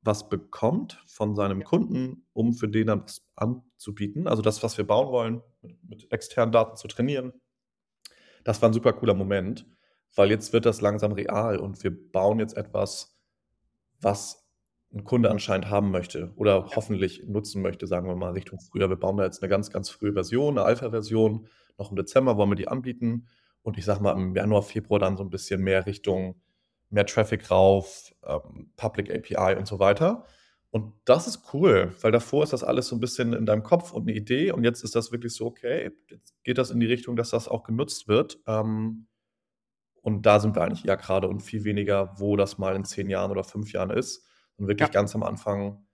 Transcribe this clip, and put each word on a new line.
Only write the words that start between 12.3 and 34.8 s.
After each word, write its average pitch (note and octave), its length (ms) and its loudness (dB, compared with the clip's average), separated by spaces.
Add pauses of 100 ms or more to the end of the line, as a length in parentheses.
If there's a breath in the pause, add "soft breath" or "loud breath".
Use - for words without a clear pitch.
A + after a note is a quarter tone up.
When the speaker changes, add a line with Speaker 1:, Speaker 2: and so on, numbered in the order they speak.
Speaker 1:
jetzt A2 160 -4
etwas, - 600 -6 (840)
was - 480 -4 (440)
ein G#2+ 120 -10
Kunde A#2 260 4
anscheinend G2 380 0
haben G2+ 220 2
möchte F2 460 -6
oder G2 300 4
Speaker 2:
Ja. - 80 -12
Speaker 1:
hoffentlich G2 520 -2
nutzen G2+ 360 -4
möchte, F2+ 240 -4
sagen F2+ 220 -4
wir F2+ 80 -4
mal, F2+ 160 -6
Richtung F#2 260 -10
Frühjahr. - 300 -2
Wir F#2 80 0
bauen G2 220 0
da F#2+ 60 2
jetzt - 180 -4
eine F#2+ 80 -2
ganz, G2+ 200 0
ganz G2 200 -8
frühe G#2 240 -4
Version, A#2 440 0
eine G2 80 2
Alpha-Version. A2 800 0 (320 soft breath)
Noch G2+ 120 -10
im G2+ 60 -6
Dezember C3 400 -2
wollen G2+ 140 4
wir G2+ 60 2
die G2 100 -6
anbieten. A#2+ 640 -6 (340 soft breath)
Und G#2 160 -8
ich E2+ 60 -12
sag G2+ 160 0
mal, G2+ 120 2
im F#2 220 -2
Januar, G2+ 280 2
Februar G#2 360 -2
dann F#2+ 180 2
so G2 60 -8
ein F#2+ 80 -8
bisschen F#2+ 320 -4
mehr F#2+ 240 2
Richtung, F#2+ 540 -4 (480)
mehr G2+ 180 2
Traffic - 460 -2
rauf, F#2+ 600 4 (120)
ähm, - 520 -10
Public - 380 -6
A - 40 -4
P - 200 -10
I F#2+ 180 2
und G2 120 -6
so G2 100 -8
weiter. B2+ 460 2 (480 loud breath)
Und G#2+ 200 -6 (120)
das D#3 240 4
ist - 240 -12
cool, A2 480 4
weil A2+ 120 4
davor B2+ 300 2
ist D#3 100 0
das B2 120 -4
alles B2+ 240 0
so A#2+ 80 -6
ein A2+ 40 -2
bisschen A#2+ 320 -2
in A2+ 140 -2
deinem G#2+ 160 2
Kopf F3 300 2
und A2+ 100 -6
eine A2+ 140 -2
Idee. B2+ 360 0
Und A#2+ 120 0
jetzt A#2 180 2